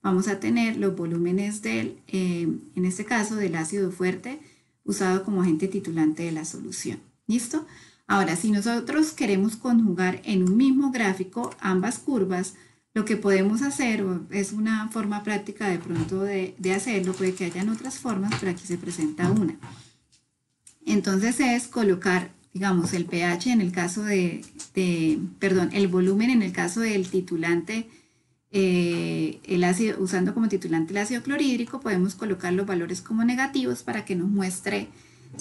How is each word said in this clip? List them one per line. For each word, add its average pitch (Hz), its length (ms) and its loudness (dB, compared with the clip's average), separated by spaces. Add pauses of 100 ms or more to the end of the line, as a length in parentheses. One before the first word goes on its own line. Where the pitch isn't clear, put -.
vamos 196 240 2
a 196 140 -2
tener 226 360 0
los 190 200 0
volúmenes 175 680 -2
del, 220 360 -4 (100)
eh, 175 400 0 (260)
en 180 100 0
este 185 200 -2
caso 214 320 -2
del 190 180 0
ácido 180 380 -2
fuerte 185 480 -4 (420)
usado 190 400 0
como 190 200 0
agente 175 260 2
titulante 165 560 0
de 165 80 -4
la 160 120 -6
solución. - 540 -8 (300)
¿Listo? 247 360 -2 (440)
Ahora, 190 260 2
si 214 160 0
nosotros 240 600 0
queremos 202 420 2
conjugar 185 720 2
en 190 180 2
un 185 140 4
mismo 269 340 4
gráfico 208 720 -2
ambas 190 400 0
curvas, 190 540 0 (380)
lo 214 120 0
que 214 120 0
podemos 202 460 4
hacer, 247 400 0
o 180 280 -2
es 196 220 -2
una 214 360 0
forma 208 340 -4
práctica 208 460 -4
de 175 100 0
pronto 170 440 -2
de, 196 360 -2
de 185 140 0
hacerlo, 196 400 0
puede 185 220 0
que 190 100 -4
hayan 175 240 -4
otras 240 300 -6
formas, 208 420 -2
pero 190 100 -2
aquí 175 160 -8
se 175 120 -4
presenta 170 520 0
una. 202 240 2 (1300)
Entonces 202 540 2
es 240 260 2
colocar, 185 640 2 (240)
digamos, 185 400 2
el 175 120 -2
P 175 180 -2
H 175 260 0
en 233 100 6
el 180 120 0
caso 180 320 -4
de, 180 400 0 (280)
de, 170 460 2 (220)
perdón, 185 320 2
el 196 160 4
volumen 190 420 4
en 233 120 6
el 180 100 -2
caso 175 280 -2
del 202 300 0
titulante, 175 800 -2 (600)
eh, 170 920 2
el 180 200 2
ácido, 190 360 2
usando 185 320 0
como 226 160 2
titulante 170 440 0
el 202 60 -2
ácido 233 240 -4
clorhídrico, 262 580 0
podemos 190 340 0
colocar 185 380 -4
los 196 140 0
valores 180 360 -2
como 226 220 0
negativos 254 580 0
para 220 220 -4
que 202 100 -2
nos 175 140 0
muestre, 196 600 -2 (520)